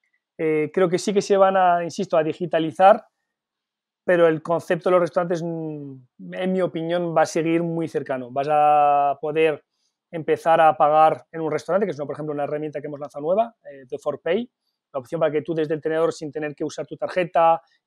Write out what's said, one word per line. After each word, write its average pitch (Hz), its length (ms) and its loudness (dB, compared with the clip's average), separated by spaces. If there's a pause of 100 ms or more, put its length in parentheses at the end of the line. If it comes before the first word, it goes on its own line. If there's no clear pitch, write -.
(380)
Eh, 156 340 0
creo 185 160 2
que 175 100 -2
sí 196 160 -2
que 202 80 2
se 202 140 2
van 190 200 4
a, 175 260 2
insisto, 175 360 -4
a 156 40 2
digitalizar, 165 840 2 (960)
pero 170 240 6
el 160 140 0
concepto 170 480 -2
de - 20 2
los 180 80 6
restaurantes, 175 420 -2
mm, 156 920 -10
en 185 180 -2
mi 185 80 0
opinión, 170 560 -2
va 160 60 4
a 156 40 2
seguir 165 360 -2
muy 165 260 -4
cercano. 131 420 -8
Vas 139 200 -4
a 147 680 4
poder 156 440 0 (460)
empezar 160 500 0
a 156 160 6
pagar 156 560 4
en 165 80 -8
un 160 100 -4
restaurante, 175 360 -2
que 170 60 -4
es, 135 60 -12
una, 147 80 -10
por 143 80 -8
ejemplo, 151 180 -8
una 143 120 -6
herramienta 151 360 -6
que 147 60 -12
hemos 143 140 -12
lanzado 143 220 -14
nueva, 208 420 -2
eh, 139 240 -20
The 143 100 -8
For 143 220 -6
Pay, 208 280 -2 (480)
la 135 40 -6
opción 160 200 -8
para 156 100 2
que 147 120 -2
tú 170 120 -6
desde 156 200 -2
el 151 80 -6
tenedor, 160 300 0
sin 156 200 -12
tener 151 220 -8
que 160 100 -10
usar 151 220 -10
tu 151 100 -16
tarjeta, 165 640 0 (260)